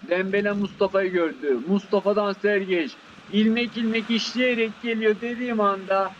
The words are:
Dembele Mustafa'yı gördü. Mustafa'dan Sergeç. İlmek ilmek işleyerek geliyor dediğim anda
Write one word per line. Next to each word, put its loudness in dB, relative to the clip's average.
Dembele 0
Mustafa'yı 0
gördü. 0
Mustafa'dan 0
Sergeç. 0
İlmek 2
ilmek -2
işleyerek 0
geliyor 2
dediğim -4
anda 0